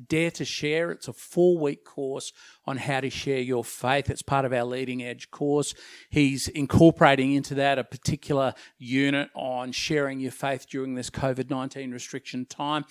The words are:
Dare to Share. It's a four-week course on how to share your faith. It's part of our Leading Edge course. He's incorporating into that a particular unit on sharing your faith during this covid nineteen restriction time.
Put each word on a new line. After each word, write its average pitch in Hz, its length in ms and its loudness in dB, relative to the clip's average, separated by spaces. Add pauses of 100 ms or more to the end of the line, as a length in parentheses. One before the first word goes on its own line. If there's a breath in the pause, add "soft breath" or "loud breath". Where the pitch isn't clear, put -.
Dare 165 260 0
to - 120 -8
Share. 156 460 -2
It's - 180 -12
a 123 60 -10
four-week 175 720 2
course 135 480 -8 (320 loud breath)
on 135 100 -4
how 131 240 -2
to 135 80 -2
share 135 300 -2
your 123 260 0
faith. 135 460 -2
It's - 100 -6
part 139 240 0
of 127 80 -2
our 123 120 0
Leading 127 380 -4
Edge 120 280 -10
course. 147 420 0 (380 loud breath)
He's 139 380 2
incorporating 139 840 6
into 139 220 0
that 139 240 2
a 123 60 -2
particular 135 680 -2 (240 loud breath)
unit 139 580 0
on 127 380 -6
sharing 139 480 -2
your 131 120 -6
faith 139 360 -4
during 131 280 -6
this 123 120 -8
covid 127 400 -2
nineteen 131 440 -6
restriction 127 520 -10
time. 147 460 -4